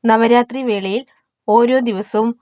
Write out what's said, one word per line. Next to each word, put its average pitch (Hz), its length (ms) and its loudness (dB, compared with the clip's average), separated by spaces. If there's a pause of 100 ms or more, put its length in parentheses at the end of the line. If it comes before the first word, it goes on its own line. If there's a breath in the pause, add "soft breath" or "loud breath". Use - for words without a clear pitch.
നവരാത്രി 233 580 2
വേളയിൽ 208 400 -4 (460)
ഓരോ 240 300 2
ദിവസവും 220 500 -2 (140)